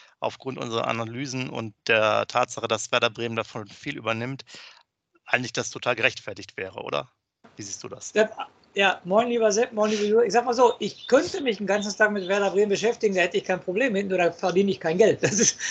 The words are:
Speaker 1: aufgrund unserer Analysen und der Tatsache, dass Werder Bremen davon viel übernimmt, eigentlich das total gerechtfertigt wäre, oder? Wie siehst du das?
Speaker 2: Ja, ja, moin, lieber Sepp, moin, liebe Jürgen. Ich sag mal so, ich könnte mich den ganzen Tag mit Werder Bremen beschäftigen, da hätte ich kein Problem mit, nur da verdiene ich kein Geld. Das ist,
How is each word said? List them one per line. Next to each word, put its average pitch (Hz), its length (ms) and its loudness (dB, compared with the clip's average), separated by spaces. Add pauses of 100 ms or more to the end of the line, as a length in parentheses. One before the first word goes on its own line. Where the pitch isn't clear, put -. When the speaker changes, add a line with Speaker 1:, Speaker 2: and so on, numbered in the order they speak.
(180)
Speaker 1:
aufgrund - 400 -6
unserer 120 300 -4
Analysen 123 600 -6
und 113 220 -8 (140)
der 107 400 4
Tatsache, 120 400 -2
dass 110 240 -4
Werder 120 200 2
Bremen 113 260 -6
davon 107 320 -8
viel - 280 -12
übernimmt, 117 480 -6 (800)
eigentlich 123 280 -2
das - 180 -6
total 123 240 -4
gerechtfertigt 113 600 -4
wäre, 98 240 -10
oder? 127 320 -6 (420)
Wie 110 80 -14
siehst 98 220 -12
du 113 40 -12
das? - 260 -14
Speaker 2:
Ja, 214 140 4 (460)
ja, 196 280 2
moin, 214 260 2
lieber 226 220 2
Sepp, 226 220 0
moin, 214 180 0
liebe 208 140 0
Jürgen. 220 220 4
Ich 180 60 -2
sag 240 120 2
mal 247 100 -2
so, 240 240 6
ich - 300 -8
könnte 339 320 2
mich 240 160 -2
den 202 100 -6
ganzen 202 300 -2
Tag 208 160 4
mit 190 160 -4
Werder 196 220 2
Bremen 202 180 2
beschäftigen, 202 460 0
da 180 80 4
hätte 185 160 0
ich 190 60 0
kein 185 160 -2
Problem 208 340 0
mit, 196 120 -2
nur 185 120 0
da 175 120 4
verdiene 196 400 2
ich - 80 -2
kein 170 200 0
Geld. 185 240 6
Das 190 180 2
ist, - 180 2 (120)